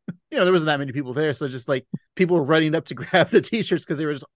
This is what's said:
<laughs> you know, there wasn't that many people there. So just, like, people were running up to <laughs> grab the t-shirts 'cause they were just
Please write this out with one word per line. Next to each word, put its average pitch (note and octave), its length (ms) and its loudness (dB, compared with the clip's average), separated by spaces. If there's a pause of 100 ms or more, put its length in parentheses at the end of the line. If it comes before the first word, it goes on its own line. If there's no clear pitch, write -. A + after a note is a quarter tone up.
<laughs> - 240 -16
you D#4 60 -4
know, G3 80 4
there F3+ 80 4
wasn't D#3+ 140 2
that D3 140 0
many C3+ 120 -6
people B2+ 220 -6
there. D3+ 180 0
So C#3+ 160 -6
just, B2+ 180 -10
like, C3+ 200 -2 (280)
people F3+ 220 2
were D#3 80 2
running D#3 300 2
up D#3+ 120 -2
to D#3 80 -10
<laughs> - 80 -10
grab E3+ 280 2
the G#3+ 100 6
t-shirts F#3 440 -2
'cause D3+ 140 -6
they D#3 80 -2
were D3+ 60 -2
just C3+ 120 -8 (120)